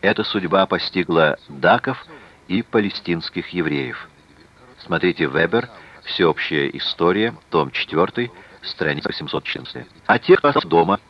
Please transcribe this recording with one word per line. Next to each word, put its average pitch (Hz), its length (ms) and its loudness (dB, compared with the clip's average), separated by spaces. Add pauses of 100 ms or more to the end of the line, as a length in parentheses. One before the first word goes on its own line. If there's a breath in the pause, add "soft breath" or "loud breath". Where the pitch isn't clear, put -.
Эта 107 220 2
судьба 95 420 2
постигла 82 720 0 (100)
даков 87 580 0 (420 loud breath)
и 98 140 0
палестинских 92 880 -2
евреев. 76 600 -4 (680)
Смотрите 82 480 0
Вебер, 85 420 0 (340 loud breath)
«Всеобщая 78 680 0
история», 98 680 -2 (140)
том 76 220 0
четвёртый, 98 600 -2 (300 loud breath)
страница - 480 -4
восемьсот 76 340 -6
четырнадцатая. - 440 -12 (180)
А - 140 2
тех, 185 200 6
кто 147 100 4
остался - 180 0
дома 85 320 4 (100)